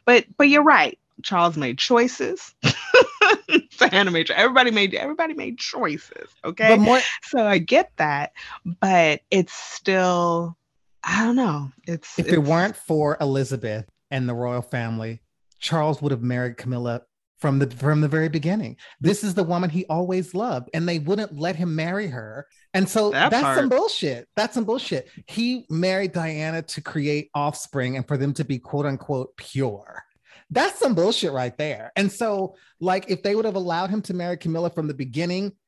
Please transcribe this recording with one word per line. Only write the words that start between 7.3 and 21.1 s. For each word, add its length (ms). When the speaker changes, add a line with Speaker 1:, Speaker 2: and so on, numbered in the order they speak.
Speaker 1:
I 100
get 400
that, 360
but 500
it's 240
still, 1040
I 220
don't 120
know. 340
It's, 320
Speaker 2:
If 100
it 100
Speaker 1:
it's 100
Speaker 2:
weren't 280
for 440
Elizabeth 680
and 180
the 60
royal 280
family, 600
Charles 440
would 100
have 100
married 360
Camilla 440
from 200
the, 120
from 320
the 60
very 200
beginning. 480
This 240
is 100
the 100
woman 260
he 160
always 480
loved, 400
and 120
they 120
wouldn't 400